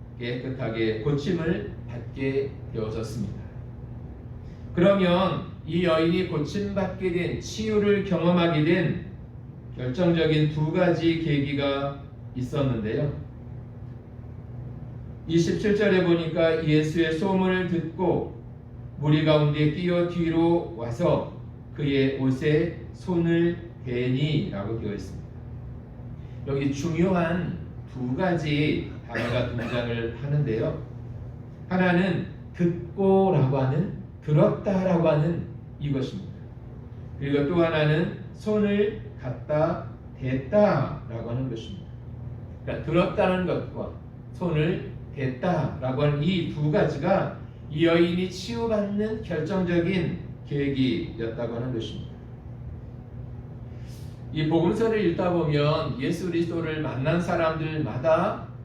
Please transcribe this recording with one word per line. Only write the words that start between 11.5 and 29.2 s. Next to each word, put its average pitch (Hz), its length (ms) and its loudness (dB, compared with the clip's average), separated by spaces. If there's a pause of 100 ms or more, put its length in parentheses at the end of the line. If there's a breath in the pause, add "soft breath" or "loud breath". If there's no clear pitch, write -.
있었는데요. 127 760 0 (2250)
이십칠 175 480 2
절에 185 300 4
보니까 165 600 2
예수의 151 480 4
소문을 185 540 2
듣고 - 720 -2 (580)
무리 151 260 4
가운데 151 480 4
뛰어 175 340 2
뒤로 170 680 2
와서 131 580 0 (420)
그의 139 420 2
옷에 151 600 2 (140)
손을 170 760 2 (160)
대니라고 120 920 0
되어 104 140 -4
있습니다. - 340 -8 (1200 loud breath)
여기 139 260 0
중요한 170 840 0 (340)
두 123 220 -4
가지 151 760 0 (160)
단어가 120 400 -2